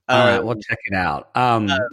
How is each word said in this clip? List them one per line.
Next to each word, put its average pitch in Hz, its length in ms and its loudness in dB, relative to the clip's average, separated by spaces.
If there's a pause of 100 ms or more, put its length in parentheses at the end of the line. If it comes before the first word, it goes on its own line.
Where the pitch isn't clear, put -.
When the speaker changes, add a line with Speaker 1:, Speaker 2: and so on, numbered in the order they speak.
Speaker 1:
All 127 160 2
right, 120 140 4
Speaker 2:
Um, 117 80 -2
Speaker 1:
we'll 113 120 -4
check 110 280 -6
it 98 100 -6
out. 82 400 -2
Um, 117 360 2
Speaker 2:
uh, 135 80 0 (140)